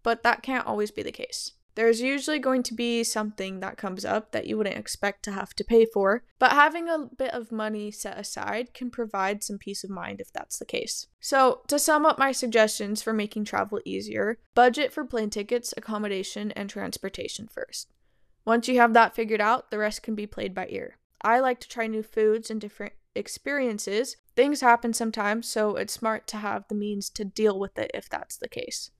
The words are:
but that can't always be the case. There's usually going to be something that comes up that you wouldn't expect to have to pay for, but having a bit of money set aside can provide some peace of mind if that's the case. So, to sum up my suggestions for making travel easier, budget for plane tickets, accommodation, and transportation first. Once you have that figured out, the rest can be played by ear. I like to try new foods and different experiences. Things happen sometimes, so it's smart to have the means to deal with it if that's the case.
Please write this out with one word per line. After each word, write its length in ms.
but 220
that 180
can't 240
always 240
be 140
the 80
case. 400
There's 260
usually 380
going 240
to 100
be 300
something 560
that 180
comes 260
up 280
that 160
you 100
wouldn't 180
expect 500
to 60
have 220
to 100
pay 220
for, 380
but 120
having 380
a 260
bit 160
of 200
money 400
set 260
aside 560
can 160
provide 540
some 160
peace 240
of 80
mind 280
if 140
that's 240
the 80
case. 420
So, 480
to 100
sum 300
up 100
my 140
suggestions 720
for 100
making 320
travel 400
easier, 540
budget 360
for 140
plane 240
tickets, 480
accommodation, 760
and 180
transportation 760
first. 400
Once 220
you 120
have 140
that 200
figured 280
out, 280
the 80
rest 240
can 140
be 100
played 300
by 140
ear. 280
I 180
like 200
to 80
try 180
new 160
foods 480
and 100
different 340
experiences. 1040
Things 260
happen 320
sometimes, 540
so 280
it's 180
smart 340
to 100
have 300
the 60
means 380
to 140
deal 340
with 180
it 160
if 160
that's 280
the 100
case. 420